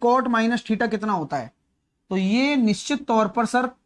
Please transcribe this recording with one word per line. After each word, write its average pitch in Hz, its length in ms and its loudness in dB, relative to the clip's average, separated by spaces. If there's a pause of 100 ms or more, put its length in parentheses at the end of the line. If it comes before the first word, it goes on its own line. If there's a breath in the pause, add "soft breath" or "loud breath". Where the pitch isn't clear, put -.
cot 247 220 2
माइनस 226 360 0
theta 220 260 0
कितना 214 220 -4
होता 156 240 -4
है, 123 160 -8 (580)
तो 185 60 -2
ये 240 400 2
निश्चित 247 500 0
तौर 220 220 2
पर 233 180 0
सर 247 240 0 (160)